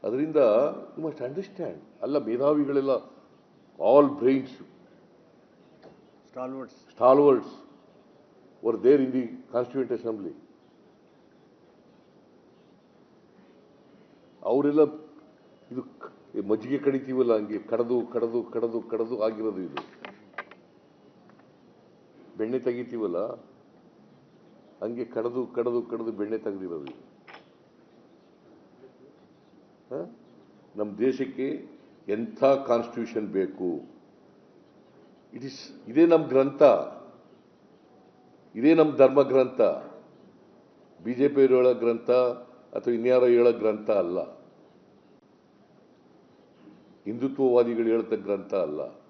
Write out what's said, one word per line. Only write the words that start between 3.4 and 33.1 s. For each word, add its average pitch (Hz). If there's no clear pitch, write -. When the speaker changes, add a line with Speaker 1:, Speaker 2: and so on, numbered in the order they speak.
Speaker 1:
all 131
brains, 131
Speaker 2:
Stalwarts. 127
Speaker 1:
stalwarts 139
were 110
there 135
in 127
the 127
Constituent 120
Assembly. 110
ಅವರೆಲ್ಲ 143
ಇದು 127
ಕ-, -
ಈ 107
ಮಜ್ಜಿಗೆ 110
ಕಡಿತೀವಲ್ಲ, 131
ಹಂಗೆ 104
ಕಡ್ದು, 117
ಕಡ್ದು, 117
ಕಡ್ದು, 117
ಕಡ್ದು 113
ಆಗಿರೋದು 107
ಇದು. 73
ಬೆಣ್ಣೆ 113
ತೆಗಿತೀವಲ್ಲ, 120
ಹಂಗೆ 117
ಕಡ್ದು, 120
ಕಡ್ದು, 120
ಕಡ್ದು 113
ಬೆಣ್ಣೆ 104
ತೆಗ್ದಿರೋದು 95
ಇದು. -
ಹ? 123
ನಮ್ 104
ದೇಶಕ್ಕೆ 131
ಎಂಥ 110
ಕಾನ್ಸ್ಟಿಟ್ಯೂಷನ್ 117